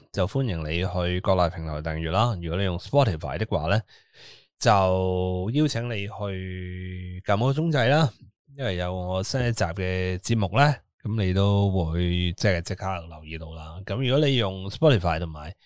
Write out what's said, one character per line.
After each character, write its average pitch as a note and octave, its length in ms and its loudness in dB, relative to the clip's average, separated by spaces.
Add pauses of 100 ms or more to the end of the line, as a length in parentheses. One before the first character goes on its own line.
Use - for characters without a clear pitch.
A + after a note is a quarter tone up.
(100)
就 - 160 0
歡 C3+ 160 -2
迎 G2+ 220 -2
你 E2+ 200 0
去 F2+ 360 -2
各 F#2+ 160 2
大 F2+ 120 4
平 D#2+ 160 -6
台 D#2 100 -6
訂 D#2 240 -4
閱 D#2+ 120 -4
啦。 G#2+ 320 2
如 E2 80 -4
果 F2 80 -2
你 G2 60 0
用 F#2 120 -2
Spotify E2+ 640 0
的 G#2+ 100 -2
話 D#2+ 200 0
呢， G#2 120 4 (760)
就 F#2 960 2
邀 D3+ 140 2
請 A#2+ 200 -4
你 G2+ 200 -4
去 F#2 1160 -8
撳 G2+ 140 2
個 B2+ 140 2
鐘 D#3 180 0
仔 C3+ 160 2
啦， C#3+ 260 4 (460)
因 C3+ 60 -6
為 F#2+ 140 -2
有 F2+ 140 -2
我 F#2 300 -2
新 B2+ 240 -2
一 A#2+ 60 0
集 A2+ 100 -2
嘅 F#2 560 -2
節 A#2 180 0
目 G2+ 120 0 (100)
呢， C#3+ 160 6 (300)
噉 G#2+ 200 0
你 F#2 80 2
都 G2+ 380 4
會 F2 640 0
即 - 160 0
係 F2 140 2
即 F#2 120 -6
刻 G2 120 -8 (220)
留 D#2 160 -18
意 D#2+ 140 -12
到 D#2+ 140 -12
啦。 D#2+ 340 -14
噉 A#2+ 180 -2
如 B2+ 120 2
果 D3+ 100 4
你 C#3 80 2
用 F#2+ 340 0
Spotify F2+ 520 4
同 E2+ 80 -4
埋， D#2 260 -10 (120)